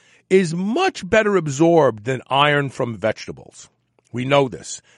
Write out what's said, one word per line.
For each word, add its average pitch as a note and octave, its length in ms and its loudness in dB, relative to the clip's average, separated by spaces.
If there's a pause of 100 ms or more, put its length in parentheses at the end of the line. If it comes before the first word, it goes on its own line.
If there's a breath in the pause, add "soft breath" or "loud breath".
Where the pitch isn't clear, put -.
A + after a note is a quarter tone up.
(320 soft breath)
is F#3 240 2
much A3 520 -4
better G#3 300 2
absorbed D3 680 2
than C3 220 -4
iron C#3+ 420 2
from A#2+ 280 -6
vegetables. - 720 -8 (420)
We B2 140 -6
know C#3 220 2
this - 340 -14 (160 soft breath)